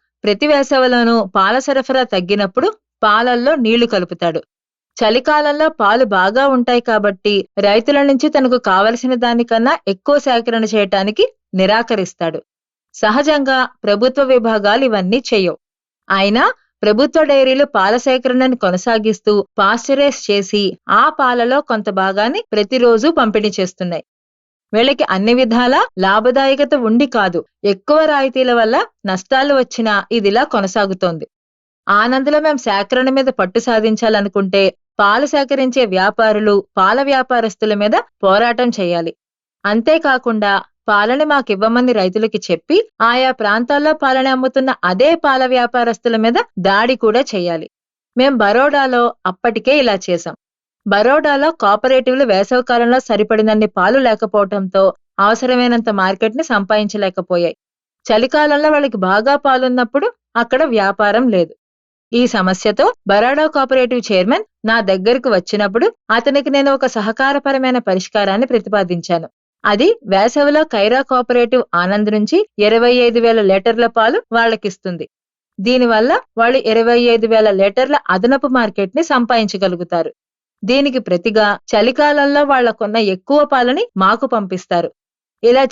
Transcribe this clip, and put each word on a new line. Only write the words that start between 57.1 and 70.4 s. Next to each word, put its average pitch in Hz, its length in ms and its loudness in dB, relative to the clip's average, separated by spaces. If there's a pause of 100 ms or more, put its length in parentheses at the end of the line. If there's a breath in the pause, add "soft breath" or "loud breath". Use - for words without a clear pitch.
చలికాలంలో 294 640 2
వాళ్ళకి 285 280 0 (100)
బాగా 220 280 0
పాలున్నప్పుడు 254 720 0 (280)
అక్కడ 233 260 0 (140)
వ్యాపారం 208 520 0
లేదు. 180 240 0 (600)
ఈ 240 140 2
సమస్యతో 208 600 0 (200)
బరోడా 240 400 2
కోఆపరేటివ్ 262 600 0
చైర్మన్ 220 360 0 (200)
నా 220 160 0
దగ్గరకు 208 500 0
వచ్చినప్పుడు 208 560 0 (240)
అతనికి 269 400 0
నేను 277 240 2
ఒక 269 120 -2
సహకారపరమైన 262 920 -2
పరిష్కారాన్ని 202 720 -2
ప్రతిపాదించాను. 180 800 -2 (360)
అది 208 220 2 (260)
వేసవిలో 285 520 2